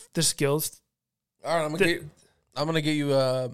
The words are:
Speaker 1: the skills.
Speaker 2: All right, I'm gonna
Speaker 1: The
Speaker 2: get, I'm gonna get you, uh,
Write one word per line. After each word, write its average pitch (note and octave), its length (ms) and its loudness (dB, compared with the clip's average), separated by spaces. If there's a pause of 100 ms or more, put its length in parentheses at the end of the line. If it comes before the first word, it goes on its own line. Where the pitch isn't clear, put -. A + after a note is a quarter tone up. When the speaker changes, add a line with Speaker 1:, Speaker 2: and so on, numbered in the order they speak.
(140)
Speaker 1:
the E3 100 0
skills. D3 560 -2 (640)
Speaker 2:
All D#3 120 0
right, D#3+ 80 0
I'm D3+ 80 -4
gonna F3+ 140 2
Speaker 1:
The E3+ 80 4
Speaker 2:
get, - 100 -8 (520)
I'm C#3+ 100 -2
gonna D#3+ 160 0
get D3+ 140 0
you, C#3+ 160 0
uh, C3 420 2